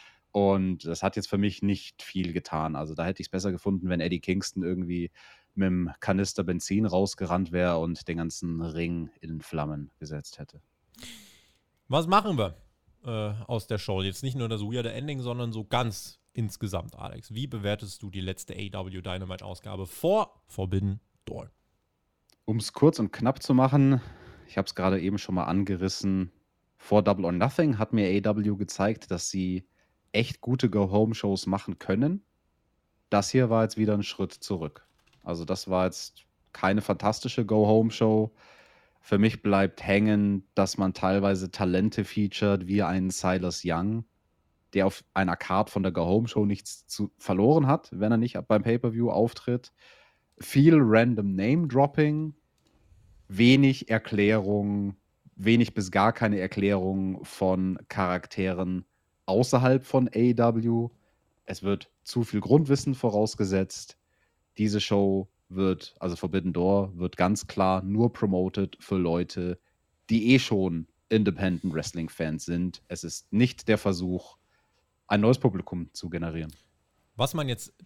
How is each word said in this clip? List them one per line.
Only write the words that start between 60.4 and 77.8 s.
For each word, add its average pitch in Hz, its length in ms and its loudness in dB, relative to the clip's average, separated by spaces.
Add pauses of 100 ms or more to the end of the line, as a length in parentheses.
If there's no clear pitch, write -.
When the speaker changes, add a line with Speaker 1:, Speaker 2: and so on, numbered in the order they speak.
Speaker 1:
Es - 180 -12
wird 98 280 -2 (120)
zu - 220 -2
viel 107 160 -2
Grundwissen 139 540 4
vorausgesetzt. 104 1040 0 (600)
Diese 107 220 0
Show 98 480 2 (200)
wird, 92 520 -2
also 90 160 -4
Forbidden 90 360 -2
Door, 95 460 0
wird 90 180 -6
ganz 92 300 2
klar 95 360 0
nur 107 300 2
promoted 95 680 -2
für - 180 -2
Leute, 87 600 -2 (520)
die 113 240 4
eh 131 40 8
schon 92 500 0 (200)
Independent 95 640 0
Wrestling 80 360 -6
Fans 78 360 -6
sind. 87 440 -4
Es - 160 -10
ist - 280 -12
nicht 123 360 2
der 107 100 4
Versuch, 90 580 -4 (720)
ein 104 140 2
neues 120 180 4
Publikum 90 540 -2
zu - 180 -12
generieren. 82 420 -6 (600)
Speaker 2:
Was 127 180 -2
man 151 160 -4
jetzt - 240 -8 (140)